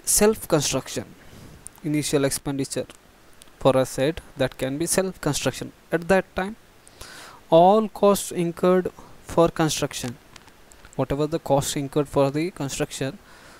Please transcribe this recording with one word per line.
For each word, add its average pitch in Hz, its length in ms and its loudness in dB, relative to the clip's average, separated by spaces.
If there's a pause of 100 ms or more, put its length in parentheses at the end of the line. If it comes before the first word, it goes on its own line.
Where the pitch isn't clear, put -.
self-construction. - 1000 0 (800)
Initial 151 400 0
expenditure 139 640 -4 (720)
for 131 180 4
asset 135 440 -2 (160)
that 127 200 -2
can 131 200 -4
be 165 80 -4
self-construction. 156 880 -4 (180)
At 170 160 -2
that 190 300 2
time, 196 180 -6 (960)
all 190 380 6
costs - 420 2
incurred 180 600 0 (320)
for 170 260 2
construction, 147 640 -4 (800)
whatever 143 300 -2
the 156 140 -4
costs - 360 0
incurred 143 320 -2
for 139 220 2
the 156 220 -4
construction, 139 640 -6 (420)